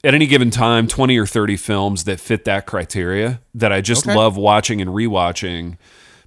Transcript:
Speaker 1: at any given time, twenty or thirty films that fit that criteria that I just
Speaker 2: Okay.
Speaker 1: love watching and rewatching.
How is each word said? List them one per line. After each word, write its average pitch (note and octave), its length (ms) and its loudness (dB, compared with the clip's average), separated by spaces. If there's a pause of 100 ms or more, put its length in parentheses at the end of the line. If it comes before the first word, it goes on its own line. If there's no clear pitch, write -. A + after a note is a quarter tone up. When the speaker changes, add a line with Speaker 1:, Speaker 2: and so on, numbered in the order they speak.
Speaker 1:
at C#3 80 6
any D3+ 140 4
given B2+ 240 4
time, A2+ 360 2
twenty B2+ 300 2
or G#2+ 80 2
thirty G#2 320 -2
films G2+ 480 -4
that F#2+ 140 -4
fit - 260 -4
that G2 200 -2
criteria G2+ 760 -4 (140)
that A2+ 180 0
I G2 80 0
just A2+ 260 -2
Speaker 2:
Okay. G3+ 80 2
Speaker 1:
love G#2+ 220 4
watching G#2 440 2
and F#2 100 -6
rewatching. F2+ 880 -4 (500)